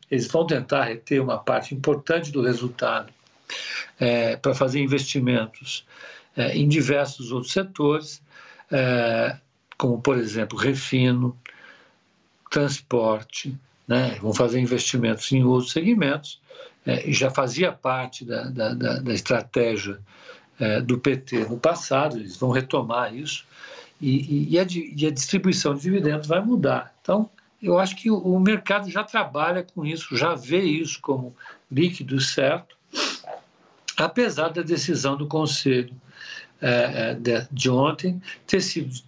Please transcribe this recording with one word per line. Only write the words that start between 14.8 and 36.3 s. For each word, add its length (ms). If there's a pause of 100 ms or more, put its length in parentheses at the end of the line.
em 100
outros 300
segmentos, 680 (460)
é, 240
e 20
já 160
fazia 440
parte 520
da, 200
da, 280
da, 280
da 120
estratégia, 840 (640)
é, 200
do 180
P 180
T 280
no 120
passado, 640
eles 180
vão 140
retomar 640
isso, 300 (560)
e, 480
e, 60
e 40
a 60
di-, 320
e 100
a 60
distribuição 600
de 100
dividendos 440
vai 140
mudar. 600
Então, 300 (320)
eu 160
acho 160
que 160
o, 80
o 220
mercado 500
já 140
trabalha 680
com 140
isso, 300
já 180
vê 240
isso 420
como 320 (380)
líquido 500
certo, 560 (1200)
apesar 520
da 140
decisão 540
do 120
Conselho, 640 (680)